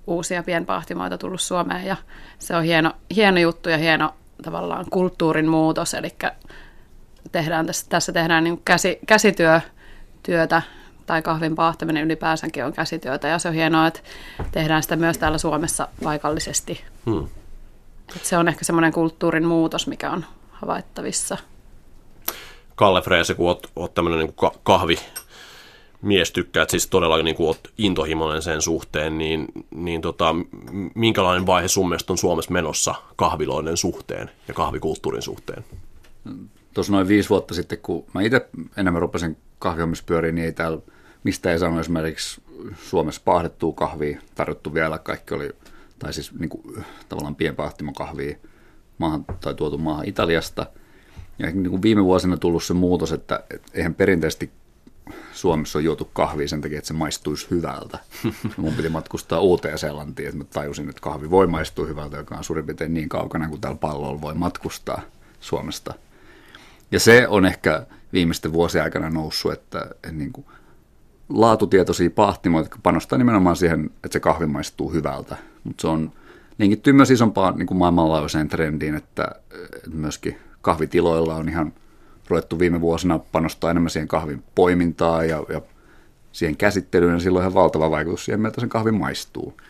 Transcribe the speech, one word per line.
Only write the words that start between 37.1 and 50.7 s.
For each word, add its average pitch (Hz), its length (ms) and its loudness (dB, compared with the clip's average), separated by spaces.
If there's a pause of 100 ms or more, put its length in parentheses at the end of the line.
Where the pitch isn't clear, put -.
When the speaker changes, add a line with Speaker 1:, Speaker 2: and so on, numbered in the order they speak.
Speaker 3:
vuotta 90 260 0
sitten, 87 280 -6
kun 85 220 -4 (100)
mä 90 80 -4
ite 120 240 2 (300)
enemmän 90 260 0
rupesin 82 340 -4 (220)
kahvihommissa 82 480 -4
pyöriin, 82 280 0
niin 85 100 -2
ei 82 80 -2
täällä 80 260 -4 (460)
mistään 92 280 -2
ei 85 60 2
saanut 82 220 0
esimerkiksi 80 600 -4 (480)
Suomessa 78 360 -2
paahdettua 85 480 0
kahvia 73 480 -4 (140)
tarjottu 76 400 -6
vielä. 80 240 0
Kaikki - 360 -8
oli, 73 160 -8 (480)
tai - 140 -10
siis - 260 -10
niinku, - 240 -8 (460)
tavallaan 76 260 -8
pienpaahtimokahvia 73 1000 -6 (640)
maahan, 78 260 -2 (160)
tai 73 140 -4
tuotu 73 240 -4
maahan 78 300 -4
Italiasta. - 580 -2 (720)